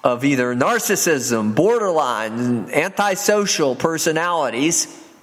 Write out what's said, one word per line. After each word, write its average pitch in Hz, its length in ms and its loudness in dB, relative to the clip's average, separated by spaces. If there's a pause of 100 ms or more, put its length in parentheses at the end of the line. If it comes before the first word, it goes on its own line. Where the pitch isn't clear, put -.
of 123 200 2
either 123 320 2
narcissism, 131 1000 0
borderline, 123 1160 0
antisocial 190 1040 0
personalities. 160 1300 -2 (200)